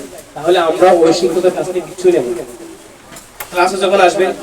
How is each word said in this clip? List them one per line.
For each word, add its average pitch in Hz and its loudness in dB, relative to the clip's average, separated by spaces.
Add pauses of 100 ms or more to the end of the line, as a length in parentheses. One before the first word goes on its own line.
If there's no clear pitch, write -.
(340)
তাহলে 170 0
আমরা 170 4
ওই 165 4
শিক্ষকের 170 0
কাছ 160 -6
থেকে 185 -6
কিচ্ছু - 0
নেব 160 2
না। 120 -6 (1080)
ক্লাসে 185 0
যখন 190 2
আসবে, 180 2